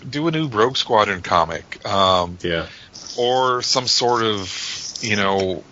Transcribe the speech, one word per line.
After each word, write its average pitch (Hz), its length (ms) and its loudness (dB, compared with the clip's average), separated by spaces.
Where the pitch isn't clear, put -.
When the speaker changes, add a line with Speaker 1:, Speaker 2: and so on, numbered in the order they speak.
Speaker 1:
do 147 200 -2
a 165 40 0
new 160 160 -2
Rogue 123 300 0
Squadron 101 460 2
comic, 82 640 0
um, 92 560 2
Speaker 2:
Yeah. 85 240 -2
Speaker 1:
or 123 460 2
some 127 240 0
sort 120 340 2
of, 101 800 -4
you 107 140 -2
know, 98 560 0